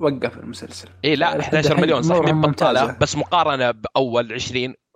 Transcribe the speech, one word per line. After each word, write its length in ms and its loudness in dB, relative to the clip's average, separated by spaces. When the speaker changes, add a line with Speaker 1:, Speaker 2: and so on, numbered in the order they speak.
Speaker 1:
وقف 380 -2
المسلسل. 500 -14
Speaker 2:
إيه، 100 0
لا، 120 0
Speaker 1:
لحد 140 -2
Speaker 2:
احداشر 360 2
مليون، 220 2
Speaker 1:
الحين 40 -2
Speaker 2:
صح، 120 2
Speaker 1:
أمورهم 260 2
Speaker 2:
مي 80 4
بطالة، 320 2
Speaker 1:
ممتازة. 200 -2
Speaker 2:
بس 160 0
مقارنة 540 2
بأول 640 -2
عشرين 420 -4